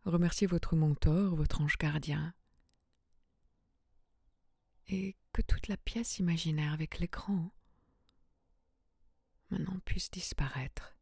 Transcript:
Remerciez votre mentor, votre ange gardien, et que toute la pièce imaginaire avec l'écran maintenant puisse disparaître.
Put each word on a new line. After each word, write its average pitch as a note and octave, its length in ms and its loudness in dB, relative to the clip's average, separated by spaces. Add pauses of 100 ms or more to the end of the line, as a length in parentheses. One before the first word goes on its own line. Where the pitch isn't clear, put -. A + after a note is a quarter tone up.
Remerciez F3 420 4
votre E3+ 300 2
mentor, D#3+ 580 4
votre D3+ 240 2
ange D3 180 0
gardien, D3+ 560 -2 (2500)
et F#3+ 300 -4 (160)
que - 80 4
toute - 260 2
la G3+ 100 -2
pièce - 420 -6
imaginaire D#3+ 520 0
avec D#3 280 -6
l'écran F3 520 -4 (2000)
maintenant F#3 360 -4
puisse - 240 -2
disparaître. - 920 -4